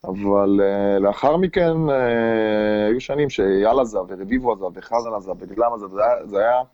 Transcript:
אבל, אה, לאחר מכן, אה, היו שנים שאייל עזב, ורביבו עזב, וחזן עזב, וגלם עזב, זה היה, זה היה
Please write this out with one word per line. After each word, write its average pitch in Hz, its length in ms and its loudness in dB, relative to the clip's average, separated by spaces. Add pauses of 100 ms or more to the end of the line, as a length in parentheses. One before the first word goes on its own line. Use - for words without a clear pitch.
אבל, 101 580 2
אה, 101 360 2
לאחר 104 380 2
מכן, 165 540 0
אה, 110 960 0
היו 120 140 0
שנים 139 300 -2
שאייל 101 500 2
עזב, 107 280 -2
ורביבו 110 440 -4
עזב, 95 260 -6
וחזן 117 380 -4
עזב, 95 220 -8
וגלם 101 360 -2
עזב, 101 180 -12
זה 104 120 0
היה, 120 220 0
זה 101 120 -4
היה 120 240 2 (120)